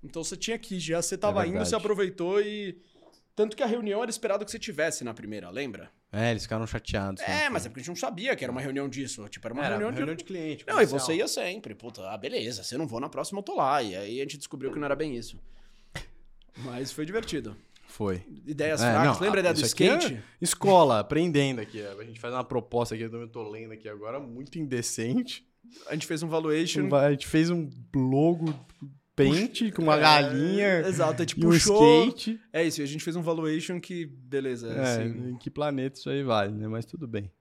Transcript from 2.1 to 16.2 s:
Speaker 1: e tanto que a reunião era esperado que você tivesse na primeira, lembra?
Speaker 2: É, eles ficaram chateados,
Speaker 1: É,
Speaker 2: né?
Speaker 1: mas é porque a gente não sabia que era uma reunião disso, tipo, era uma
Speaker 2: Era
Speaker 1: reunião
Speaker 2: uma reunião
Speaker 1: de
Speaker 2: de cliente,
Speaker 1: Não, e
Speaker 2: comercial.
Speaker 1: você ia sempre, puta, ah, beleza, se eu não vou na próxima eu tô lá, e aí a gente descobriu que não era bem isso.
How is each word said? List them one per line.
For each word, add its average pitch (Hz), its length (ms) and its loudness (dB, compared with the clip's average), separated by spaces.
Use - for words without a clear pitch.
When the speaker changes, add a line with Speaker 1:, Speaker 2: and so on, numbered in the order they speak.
Speaker 1:
e 208 360 -4
tanto 214 200 0
que 277 60 0
a 269 40 2
reunião 214 360 0
era 240 80 -4
esperado 214 340 -2
que - 60 -14
você 117 80 -8
tivesse 151 460 -2
na 117 100 -6
primeira, 104 340 -10
lembra? 104 420 -8
Speaker 2:
É, 117 220 0
eles 107 100 -2
ficaram 110 240 -4
chateados, 98 560 -4
Speaker 1:
É, 101 60 -4
Speaker 2:
né? 294 200 0
Speaker 1:
mas 196 160 -4
é 120 40 -10
porque 123 120 -14
a - 40 -14
gente 160 60 -10
não 175 60 -8
sabia 247 400 -2
que - 80 -8
era 123 80 -4
uma 127 80 -4
reunião 139 280 -4
disso, 123 400 -8
tipo, - 180 -14
era 113 80 -8
uma 147 100 -4
Speaker 2:
Era 131 60 0
Speaker 1:
reunião 110 200 -2
Speaker 2:
uma 120 60 -6
reunião 156 200 -4
Speaker 1:
de 170 80 -14
Speaker 2:
de - 20 -
cliente, 160 400 -8
Speaker 1:
Não, - 80 -2
e 233 120 6
Speaker 2:
comercial. 135 140 -2
Speaker 1:
você 156 140 -2
ia 208 140 0
sempre, 185 480 -6
puta, 110 340 -12
ah, 107 80 -8
beleza, 120 460 -6
se - 100 -10
eu 127 60 -4
não 160 60 -4
vou 113 140 -6
na 131 80 -6
próxima 160 300 -6
eu 202 60 -8
tô 392 100 -8
lá, 147 260 2
e 104 140 -4
aí 101 240 -6
a 139 60 -4
gente 147 140 -12
descobriu 135 340 -8
que - 60 -8
não 147 80 -4
era 139 100 0
bem 147 200 -4
isso. - 220 -12